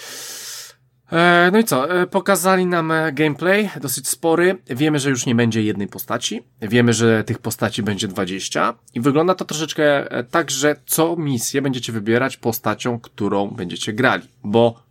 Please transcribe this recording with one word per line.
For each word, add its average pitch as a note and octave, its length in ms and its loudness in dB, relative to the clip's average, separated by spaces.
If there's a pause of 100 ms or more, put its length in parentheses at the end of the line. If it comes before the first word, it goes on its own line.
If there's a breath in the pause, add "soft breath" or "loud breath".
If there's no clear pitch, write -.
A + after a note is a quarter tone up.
(1120 loud breath)
E, F3 420 4
no G#3+ 60 6
i A3+ 40 6
co? E3 380 0
E, F3 60 0
pokazali F#3 580 2
nam, E3+ 260 0
e, D#3+ 200 0
gameplay D#3 580 0 (120)
dosyć C3+ 260 -6
spory. F3 500 2 (120)
Wiemy, D3 300 0
że C#3 100 0
już B2 160 -2
nie B2 100 2
będzie A2+ 280 2
jednej G2+ 240 -2
postaci. - 560 -8 (180)
Wiemy, A#2 320 4
że A2+ 300 4
tych A#2 160 -6
postaci G#2+ 440 -4
będzie G2+ 240 -2
dwadzieścia. F#2+ 680 -2 (200)
I A#2 80 -4
wygląda D#3 340 4
to - 100 -6
troszeczkę, D3+ 680 0
e, B2+ 120 -4
tak, D#3 280 -2
że C#3+ 240 2 (100)
co E3 300 0
misję C#3 460 -2
będziecie B2+ 320 -2
wybierać A2+ 440 0
postacią, A#2 600 -2
którą G2+ 480 -2
będziecie G#2 460 -8
grali. G#2+ 340 0 (160)
Bo, A#2 480 2